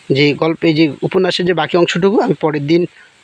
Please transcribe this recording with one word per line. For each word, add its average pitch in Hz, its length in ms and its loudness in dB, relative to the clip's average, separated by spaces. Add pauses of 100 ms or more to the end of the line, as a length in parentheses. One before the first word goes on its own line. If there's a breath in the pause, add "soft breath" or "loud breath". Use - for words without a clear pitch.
(100)
যে 147 240 2
গল্প, 160 300 -2
এই 165 100 2
যে 151 180 2 (100)
উপন্যাসের 180 440 -2
যে 180 80 0
বাকি 156 220 -2
অংশটুকু 185 440 0
আমি - 140 0
পরের 151 320 -4
দিন, 170 200 2 (380 soft breath)